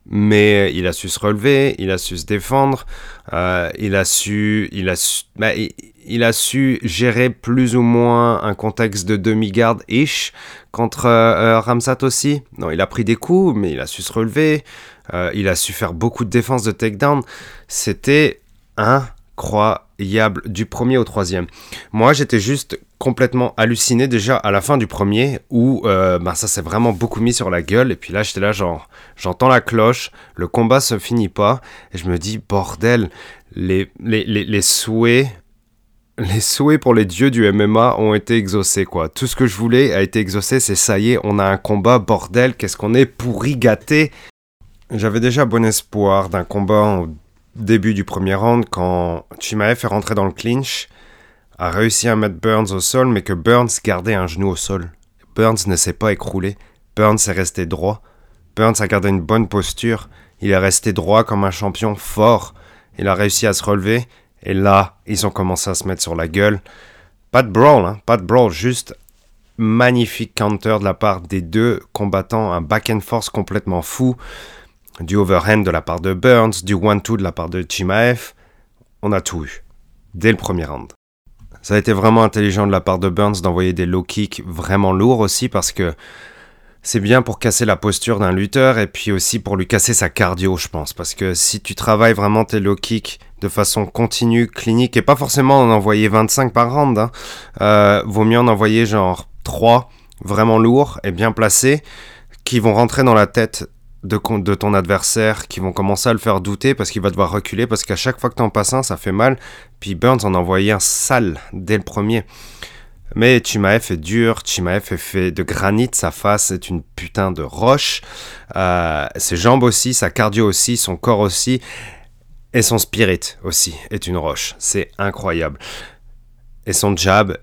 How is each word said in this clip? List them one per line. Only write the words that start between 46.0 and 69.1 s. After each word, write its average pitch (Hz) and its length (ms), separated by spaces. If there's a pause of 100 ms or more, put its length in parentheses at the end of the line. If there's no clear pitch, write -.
d'un 90 160
combat 104 540
au 82 100 (460)
début 110 380
du 98 120
premier 95 300
round 113 340
quand 90 560 (140)
Chimaev 110 440
est 120 40
rentré 104 280
dans 98 100
le 92 60
clinch, 123 560 (720)
a 87 120
réussi 110 400
à 110 80
mettre 107 180
Burns 107 380
au 95 80
sol, 127 260
mais 107 140
que - 100
Burns 113 500
gardait 98 320
un 92 140
genou 92 220
au 90 80
sol. 87 340 (460)
Burns 113 300
ne 92 100
s'est - 160
pas 110 180
écroulé, 95 460 (400)
Burns 107 200 (100)
est 104 40
resté 90 340
droit, 90 360 (560)
Burns 110 240
a 104 60
gardé 101 200
une 98 140
bonne 107 260
posture, 104 600 (320)
il 101 100
est 95 60
resté 95 340
droit 98 320
comme 104 220
un 95 60
champion 104 440
fort, 107 600 (440)
il 98 80
a 95 80
réussi 104 320
à 101 60
se - 100
relever, 104 420 (380)
et 95 100
là, 98 440 (100)
ils 104 180
ont 98 60
commencé 92 380
à 90 60
se - 120
mettre 92 140
sur 82 120
la 82 140
gueule. 98 320 (720)
Pas 123 100
de 120 80
brawl, 117 360
hein, 101 200
pas 117 120
de 92 60
brawl, 107 280
juste 113 420 (640)